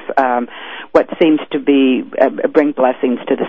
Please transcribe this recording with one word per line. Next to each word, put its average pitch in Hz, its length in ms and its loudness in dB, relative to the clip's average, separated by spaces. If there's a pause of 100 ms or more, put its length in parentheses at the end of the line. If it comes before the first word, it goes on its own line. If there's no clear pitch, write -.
(160)
um, 123 320 0 (440)
what - 160 2 (120)
seems 156 200 4 (100)
to 156 80 -4
be, 135 460 2 (160)
uh, 135 100 4 (180)
bring 151 220 2
blessings 127 560 0
to 139 80 0
the 123 140 -4